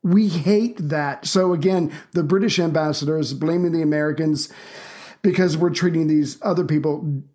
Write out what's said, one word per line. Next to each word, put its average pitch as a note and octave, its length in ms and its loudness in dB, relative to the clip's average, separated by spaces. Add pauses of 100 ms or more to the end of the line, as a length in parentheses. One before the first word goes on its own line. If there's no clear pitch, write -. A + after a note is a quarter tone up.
We G3+ 240 4
hate G3+ 500 0 (120)
that. C#3+ 360 -4
So F#3 260 2
again, F3 400 0 (200)
the E3+ 120 0
British F#3+ 360 2
ambassador D#3 580 0
is C3+ 160 -2
blaming E3+ 380 0
the E3 100 0
Americans D3+ 680 0 (760)
because F3+ 340 2
we're E3 140 2
treating E3 340 0
these D3+ 380 0
other F3+ 220 0
people D3 580 -2 (120)